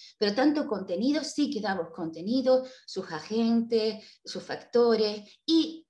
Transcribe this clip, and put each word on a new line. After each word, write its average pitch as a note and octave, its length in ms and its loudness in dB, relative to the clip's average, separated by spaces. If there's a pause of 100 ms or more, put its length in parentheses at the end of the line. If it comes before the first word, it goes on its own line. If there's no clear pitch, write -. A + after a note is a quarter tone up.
(180)
Pero G3+ 160 0
tanto D4 320 2
contenido, G#3+ 560 -2
sí C#4+ 280 -2
que G3+ 100 -4
damos F#3+ 340 -4
contenido, A#3 720 0 (180)
sus F#3 280 -10
agentes, A3+ 920 0 (200)
sus - 180 -10
factores A3 800 2 (240)
y D#4+ 440 2